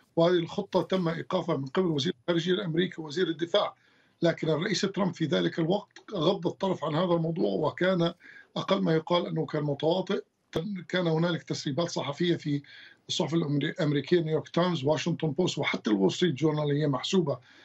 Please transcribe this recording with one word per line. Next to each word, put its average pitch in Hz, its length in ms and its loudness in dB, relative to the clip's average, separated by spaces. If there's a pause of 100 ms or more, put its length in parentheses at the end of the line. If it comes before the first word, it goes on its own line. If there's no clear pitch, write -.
(160)
وهذه 170 180 6
الخطة 175 480 0
تم 185 260 0
إيقافها 160 480 -2
من 135 100 -4
قبل 190 200 0
وزير 151 360 0
الخارجية 170 320 0
الأمريكي 175 480 -2
ووزير 156 260 -2
الدفاع، 165 460 0 (480)
لكن 165 260 0
الرئيس 165 320 0
ترامب 175 340 -2
في 160 100 -2
ذلك 170 340 0
الوقت 180 400 -2 (160)
غض 175 320 0
الطرف 180 380 -2
عن 156 100 -2
هذا 175 200 2
الموضوع، 165 380 0 (160)
وكان 175 460 0 (420)
أقل 196 260 0
ما 170 120 4
يقال 175 320 2
أنه 160 200 -2
كان 151 160 -2
متواطئ. 165 600 0 (680)
كان 180 180 0
هنالك 165 360 0
تسريبات 160 460 -4
صحفية 151 480 -2
في 143 260 -2 (460)
الصحف 147 260 -2
الأمري-، 151 360 0
الأمريكية، 147 500 2
نيويورك 156 280 -2
تايمز، 170 360 0
واشنطن 151 460 0
بوست، 180 280 0
وحتى - 320 -2
الول 190 220 4
ستريت 170 220 2
جورنال، 151 420 0
هي 151 100 2
محسوبة 143 520 2 (260)